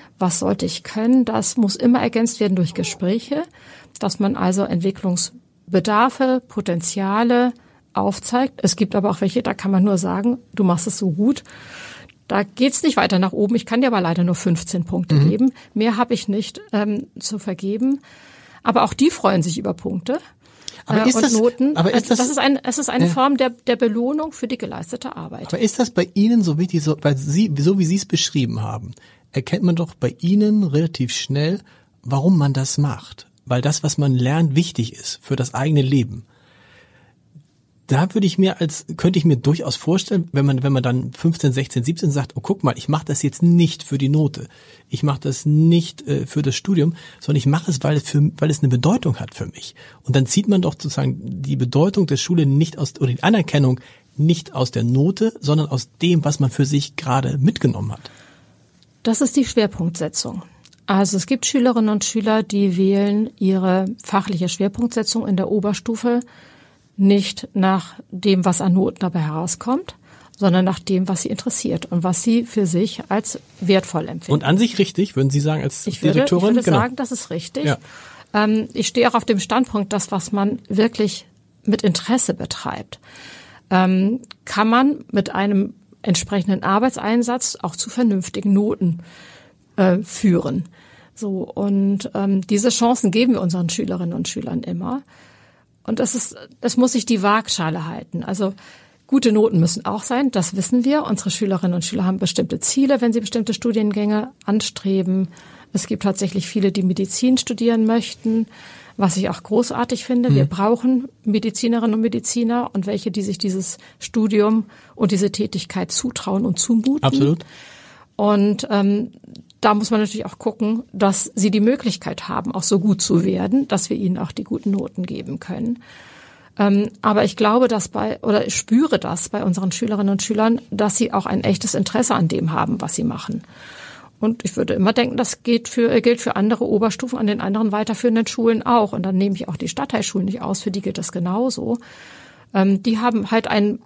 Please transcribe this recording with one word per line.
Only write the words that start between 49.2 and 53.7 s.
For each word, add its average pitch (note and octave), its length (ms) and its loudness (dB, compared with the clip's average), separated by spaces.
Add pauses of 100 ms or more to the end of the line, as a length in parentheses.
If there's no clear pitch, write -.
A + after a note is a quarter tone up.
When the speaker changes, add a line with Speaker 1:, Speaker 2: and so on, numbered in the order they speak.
Speaker 2:
für - 120 -8
mich." - 280 -16 (280)
Und B2+ 120 0
dann C3+ 100 4
zieht G3+ 220 2
man G3 140 4
doch D#3+ 140 0
sozusagen C#3 460 -4
die C3+ 360 -6
Bedeutung D#3+ 500 2
der C#3 80 0
Schule E3 300 2
nicht C#3+ 320 2
aus, D3 200 -4
oder B2+ 140 0
die A#2+ 120 -4
Anerkennung D3 580 2 (340)